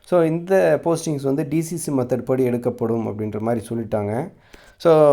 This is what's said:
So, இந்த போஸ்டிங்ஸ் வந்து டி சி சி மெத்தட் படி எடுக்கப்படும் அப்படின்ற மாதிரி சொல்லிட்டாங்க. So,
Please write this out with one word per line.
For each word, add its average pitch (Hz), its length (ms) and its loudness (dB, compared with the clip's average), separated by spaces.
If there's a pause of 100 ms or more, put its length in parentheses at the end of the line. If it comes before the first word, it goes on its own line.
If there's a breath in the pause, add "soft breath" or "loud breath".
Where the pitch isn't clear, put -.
So, 175 180 2
இந்த 170 600 2
போஸ்டிங்ஸ் 165 380 -2
வந்து 139 260 -2
டி 151 120 0
சி 165 160 -6
சி 156 160 -6
மெத்தட் 123 320 -2
படி 131 200 0
எடுக்கப்படும் 120 640 -2
அப்படின்ற 107 300 -6
மாதிரி 110 280 -2
சொல்லிட்டாங்க. 113 640 -4 (460 loud breath)
So, 170 160 4 (200)